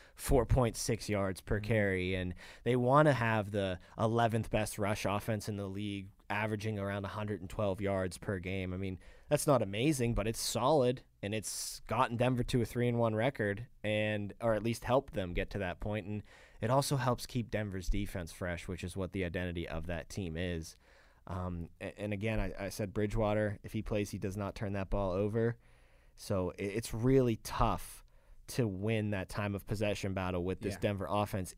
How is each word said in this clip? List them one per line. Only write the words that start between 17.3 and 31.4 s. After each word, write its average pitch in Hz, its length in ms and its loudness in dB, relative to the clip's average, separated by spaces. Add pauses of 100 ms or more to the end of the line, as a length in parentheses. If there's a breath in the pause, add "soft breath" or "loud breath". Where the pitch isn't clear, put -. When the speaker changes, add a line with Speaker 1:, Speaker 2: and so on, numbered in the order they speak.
Speaker 1:
Denver's 98 380 -4
defense 98 420 -2
fresh, 87 380 -6
which 90 160 -6
is 87 100 -8
what 95 160 -4
the 95 140 -2
identity 87 420 -4
of 82 200 -6
that 85 200 -6
team 85 300 -6
is. 87 400 -4 (500 soft breath)
Um, 90 400 -4 (140)
a-, 92 180 -8
and 104 140 -4
again, 107 260 -2
I, 98 180 -2
I 98 120 -6
said 101 240 -6
Bridgewater, 107 680 0
if - 100 -12
he 110 80 -4
plays, 104 300 0
he 101 60 -6
does 98 200 -6
not 101 180 -4
turn 101 180 -4
that 98 160 -4
ball 98 220 2
over. 113 460 2 (580 soft breath)
So 92 420 -2
i-, - 60 -6
it's 101 300 -4
really 123 500 6
tough - 600 0 (440)
to 120 200 0
win 104 420 0
that 95 180 -2
time 104 280 -2
of 95 100 -6
possession 104 480 -2
battle 90 300 0
with 92 180 -2
this 98 140 -2
Speaker 2:
Yeah. 90 60 -12
Speaker 1:
Denver 101 280 0
offense 101 480 0